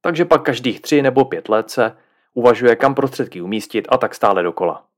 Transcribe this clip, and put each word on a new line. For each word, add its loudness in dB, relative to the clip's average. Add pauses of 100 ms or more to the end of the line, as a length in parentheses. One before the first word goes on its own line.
Takže -2
pak 4
každých -4
tři 0
nebo 2
pět -10
let 0
se -4 (360)
uvažuje, 4
kam 0
prostředky -4
umístit -6
a 2
tak -2
stále 2
dokola. -4 (120)